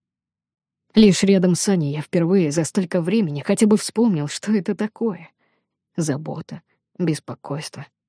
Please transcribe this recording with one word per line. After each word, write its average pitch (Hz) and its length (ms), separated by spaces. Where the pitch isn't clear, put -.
Лишь 208 280
рядом 185 320
с - 140
Аней 156 240
я 151 80
впервые 170 500
за 156 120
столько 180 380
времени 165 400
хотя 208 260
бы 208 100
вспомнил, 196 500
что - 240
это 202 240
такое. 208 560
Забота, 151 680
беспокойство, - 880